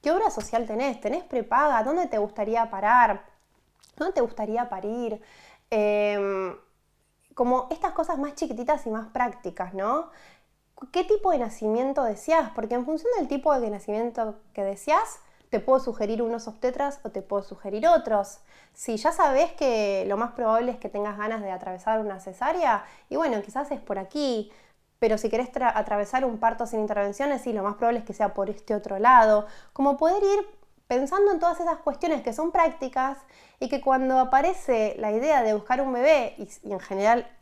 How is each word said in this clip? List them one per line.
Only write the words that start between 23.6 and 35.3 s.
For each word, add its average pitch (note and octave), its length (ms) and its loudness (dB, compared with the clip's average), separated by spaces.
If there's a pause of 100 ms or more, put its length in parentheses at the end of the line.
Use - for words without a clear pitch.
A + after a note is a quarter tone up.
es C4+ 100 -6
por G3 180 -6
aquí, A#3+ 520 -4 (460)
pero A3 200 2
si G#3+ 120 -2
querés B3 220 -2
tra-, B3+ 240 0
atravesar G#3+ 480 -2
un A#3 140 -2
parto A3+ 280 0
sin A3 140 -4
intervenciones, G#3+ 640 -2
sí, A#3+ 120 -4
lo G3+ 100 -2
más G#3 120 -2
probable A#3 240 0
es A#3 60 -10
que G#3 80 -12
sea G3+ 200 0
por G3 160 -2
este - 240 -6
otro G3+ 240 -4
lado. A3 480 8 (280)
Como C#4 240 2
poder F4+ 260 4
ir G4+ 380 0 (300)
pensando F4+ 400 2
en E4 80 0
todas E4+ 220 2
esas E4 160 0
cuestiones D4+ 440 -2
que A3+ 120 -4
son E4 180 -2
prácticas C#4 640 0 (440)
y B3+ 80 -4
que C#4 100 -2
cuando C4 400 2
aparece B3+ 760 2
la G#3+ 160 -2
idea C4+ 280 2